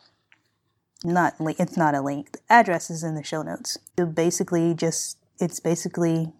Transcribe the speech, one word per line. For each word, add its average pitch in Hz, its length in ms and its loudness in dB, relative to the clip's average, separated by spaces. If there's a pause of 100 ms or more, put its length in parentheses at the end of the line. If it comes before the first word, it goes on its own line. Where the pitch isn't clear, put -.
(1040)
Not 175 360 2
li-, 156 180 -2
it's - 180 -2
not 156 180 4
a 139 60 0
link. 143 320 -6
The - 160 -14
address 190 420 6
is 160 120 -6
in 160 120 -4
the 151 100 -8
show 156 180 -6
notes. - 360 -10 (200)
So 175 80 2
basically 170 680 0
just, - 440 -4 (220)
it's 175 200 -4
basically 165 800 0